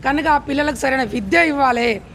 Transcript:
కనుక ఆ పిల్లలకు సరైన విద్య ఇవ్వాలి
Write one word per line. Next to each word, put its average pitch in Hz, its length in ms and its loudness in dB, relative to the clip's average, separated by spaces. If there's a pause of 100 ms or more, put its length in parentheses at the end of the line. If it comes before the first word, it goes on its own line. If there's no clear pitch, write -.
కనుక 285 220 0
ఆ 302 120 4
పిల్లలకు 285 380 -2
సరైన 262 260 0
విద్య 247 440 0
ఇవ్వాలి 240 560 0 (120)